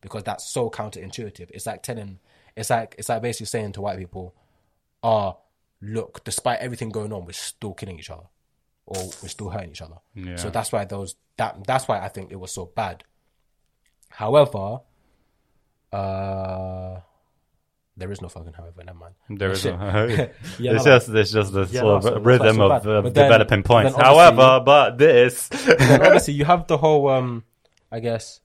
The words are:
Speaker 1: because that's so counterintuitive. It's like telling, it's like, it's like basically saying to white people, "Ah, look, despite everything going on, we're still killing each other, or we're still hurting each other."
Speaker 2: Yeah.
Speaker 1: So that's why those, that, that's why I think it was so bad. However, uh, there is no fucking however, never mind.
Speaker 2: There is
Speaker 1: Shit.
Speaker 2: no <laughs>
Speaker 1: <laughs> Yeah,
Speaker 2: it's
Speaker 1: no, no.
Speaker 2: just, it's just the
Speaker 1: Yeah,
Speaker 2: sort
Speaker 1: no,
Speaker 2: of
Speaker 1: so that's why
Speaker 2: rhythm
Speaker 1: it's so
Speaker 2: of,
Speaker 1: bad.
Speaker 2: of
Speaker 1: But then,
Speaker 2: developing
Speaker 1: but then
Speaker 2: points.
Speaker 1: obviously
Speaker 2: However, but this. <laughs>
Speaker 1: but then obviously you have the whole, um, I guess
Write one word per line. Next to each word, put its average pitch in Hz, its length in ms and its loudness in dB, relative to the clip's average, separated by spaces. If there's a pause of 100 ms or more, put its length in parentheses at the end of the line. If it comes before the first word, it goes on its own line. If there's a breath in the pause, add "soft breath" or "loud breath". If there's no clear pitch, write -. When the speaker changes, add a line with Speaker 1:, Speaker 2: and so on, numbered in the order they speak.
Speaker 1:
because 98 220 -16
that's - 280 -12
so 120 200 -6
counterintuitive. 98 800 -16
It's - 160 -16
like 104 160 -14
telling, 101 360 -14 (380)
it's 110 140 -10
like, 92 280 -6
it's - 120 -14
like 113 120 -4
basically 117 240 -10
saying 107 260 -10
to 98 100 -14
white 98 160 -10
people, 92 360 -18 (680)
"Ah, 104 340 -2 (460)
look, 107 420 -12
despite 120 360 -6
everything 120 300 -12
going 107 220 -10
on, 95 140 -14
we're 90 60 -20
still - 420 -14
killing 87 240 -16
each 71 120 -20
other, 82 160 -20 (600)
or - 100 -16 (260)
we're 95 60 -18
still 98 220 -14
hurting 90 200 -12
each 78 120 -20
other." 80 140 -20 (180)
Speaker 2:
Yeah. 92 220 -14
Speaker 1:
So 87 140 -10
that's 107 220 -8
why 104 140 -6
those, 98 280 -14 (220)
that, 104 300 -10
that's 127 220 -4
why 104 120 -4
I 98 80 -10
think 98 240 -18
it 98 40 -18
was 92 160 -18
so 90 140 -14
bad. 92 380 -10 (1040)
However, 113 720 0 (1120)
uh, 95 1080 -10 (960)
there 92 140 -12
is 98 100 -14
no 90 80 -16
fucking 82 240 -20
however, 85 320 -20
never 90 140 -20
mind. 85 160 -20 (160)
Speaker 2:
There 98 220 -4
is 95 100 -4
Speaker 1:
Shit. 90 160 -6
Speaker 2:
no 101 280 -2
<laughs> - 0 -
Speaker 1:
<laughs> - 520 -6
Yeah, 123 140 -4
Speaker 2:
it's 113 120 0
Speaker 1:
no, 143 80 6
no. 123 60 8
Speaker 2:
just, 120 120 -2
it's 107 220 0
just 101 200 -2
the 98 80 -2 (100)
Speaker 1:
Yeah, 113 100 -4
Speaker 2:
sort - 40 -2
Speaker 1:
no, 104 120 4
Speaker 2:
of 98 60 -2
Speaker 1:
so 110 80 0
that's 117 140 -4
why 120 80 4
Speaker 2:
rhythm 127 160 4
Speaker 1:
it's 110 80 4
so 107 80 2
Speaker 2:
of, 98 180 4
Speaker 1:
bad. 104 80 -8
Speaker 2:
of 107 140 0
Speaker 1:
But 123 100 -6
then, 143 100 6
Speaker 2:
developing 107 380 4
Speaker 1:
but - 60 -6
then 117 160 6
Speaker 2:
points. 131 140 0
Speaker 1:
obviously 131 160 8
Speaker 2:
However, 131 500 8
but 127 340 4
this. 123 500 4
<laughs> - 180 -8
Speaker 1:
but - 120 4
then 131 240 6
obviously 147 320 4
you 143 100 -2
have 170 220 0
the 165 120 0
whole, 147 300 2
um, 127 360 -4 (480)
I 117 80 -10
guess 117 440 -8